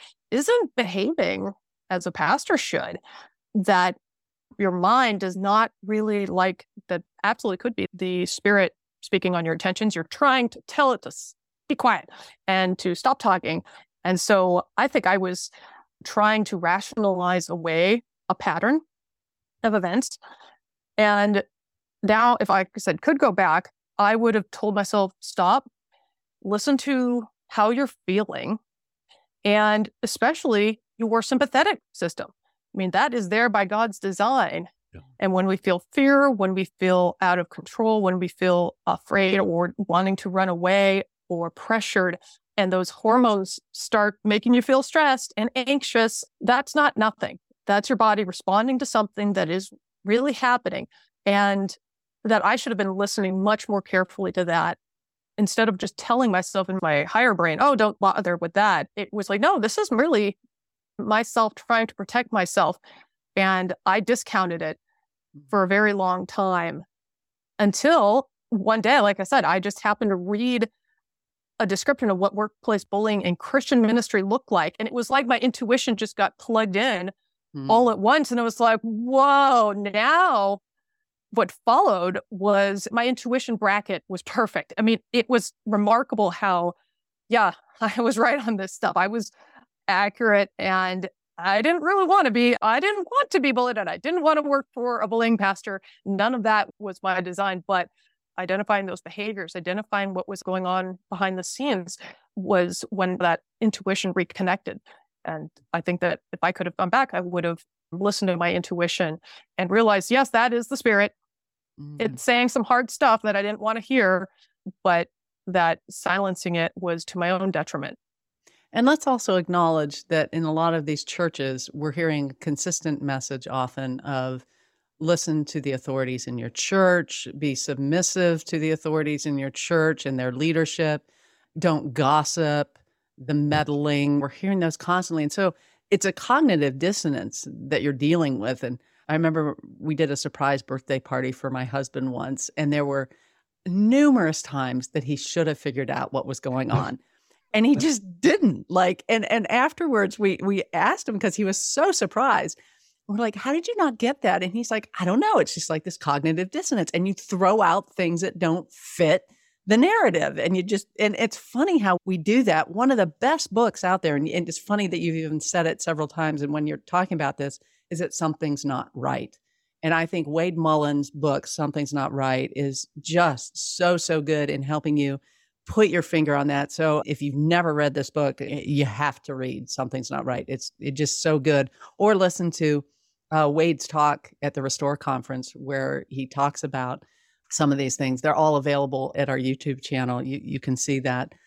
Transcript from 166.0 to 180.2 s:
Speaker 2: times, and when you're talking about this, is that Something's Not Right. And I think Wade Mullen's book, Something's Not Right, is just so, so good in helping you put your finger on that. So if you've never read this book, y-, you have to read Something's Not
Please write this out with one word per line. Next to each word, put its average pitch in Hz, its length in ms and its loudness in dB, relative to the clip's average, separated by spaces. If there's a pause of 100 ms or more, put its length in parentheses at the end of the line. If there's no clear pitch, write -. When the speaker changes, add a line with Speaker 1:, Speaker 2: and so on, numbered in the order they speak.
Speaker 2:
times, 156 360 -4
and 147 100 -4
when 151 160 -2
you're 147 100 -6
talking 180 380 -2
about 147 200 -2
this, 139 220 -8 (320)
is 170 80 -8
that 175 160 -6
Something's 156 500 -2
Not 131 300 -4
Right. 135 420 -6 (460)
And 160 100 0
I 165 140 2
think 170 220 -4
Wade 165 280 -2
Mullen's 151 540 0
book, 143 380 -2
Something's 147 440 -6
Not 135 200 -4
Right, 131 420 -2
is 139 320 -6 (140)
just 160 760 -2
so, 175 200 2
so 160 240 -2
good 147 300 0
in 139 120 -4
helping 147 340 -2
you 139 240 0 (460)
put 214 220 4
your 160 140 0
finger 156 320 0
on 143 140 2
that. 143 240 -2
So 156 340 0
if 147 160 -6
you've 143 120 -6
never 160 400 2
read 147 200 0
this 139 160 -4
book, 143 300 -2
y-, - 240 -8
you 143 220 0
have 135 360 -4
to 139 120 -10
read 131 340 -8
Something's 127 420 -8
Not 139 140 -6